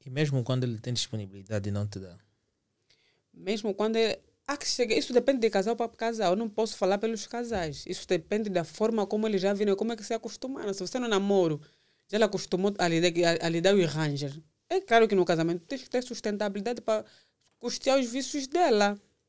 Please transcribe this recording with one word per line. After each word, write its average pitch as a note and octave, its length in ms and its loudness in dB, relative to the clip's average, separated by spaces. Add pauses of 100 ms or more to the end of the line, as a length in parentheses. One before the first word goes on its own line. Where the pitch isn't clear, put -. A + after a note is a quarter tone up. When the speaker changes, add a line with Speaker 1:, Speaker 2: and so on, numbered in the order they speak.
Speaker 1:
E C3+ 40 -14
mesmo C3+ 340 0
quando B2+ 200 0
ele A#2+ 160 -4
tem B2 140 -6
disponibilidade G2+ 760 -6
e - 20 -2
não G2+ 140 -2
te G2+ 140 -8
dá? F2+ 180 -14 (1160)
Speaker 2:
Mesmo G3+ 420 -2
quando A3 220 0
ele, A3+ 200 2 (300)
há C#4+ 80 -4
que C#4+ 100 -8
chegar, A#3+ 300 0
isso C#4 180 0
depende C4 260 4
de A3 100 2
casal G3+ 260 2
para A3+ 140 -2
casal. A3 440 0
Eu F#3+ 40 4
não A3+ 120 -2
posso A3 280 -2
falar G3 200 2
pelos A3 300 -4
casais. G#3 580 -6
Isso - 220 -8
depende G#3 420 0
da F3 140 0
forma G#3+ 420 0
como G#3+ 220 0
eles A3 140 0
já G3 120 2
viram, G3+ 220 2
como A3 180 -2
é - 20 -6
que G#3+ 80 -12
se A#3 100 -6
acostumaram. A3+ 600 -6
Se G3 60 -8
você F#3 180 -6
no B3 100 -2
namoro G3 540 2 (460)
já G3+ 100 -4
lhe A3+ 60 4
acostumou G3 540 0
a F3+ 100 2
lhe E3 140 2
dar, E3+ 400 2
a, E3 40 -2
a E3+ 40 0
lhe E3 120 0
dar G3 140 6
o F#3 100 4
Ranger, D3 560 -4 (280)
é F#4+ 100 0
claro A3+ 280 6
que G#3 80 2
no F3+ 100 4
casamento E3+ 400 0
tens C4+ 180 -8
que - 60 -20
ter B3+ 120 0
sustentabilidade G#3 800 -4
para G#3+ 240 0 (540)
custear C4 400 0
os B3+ 80 0
vícios C4+ 400 -6
dela. G#3 520 2 (300)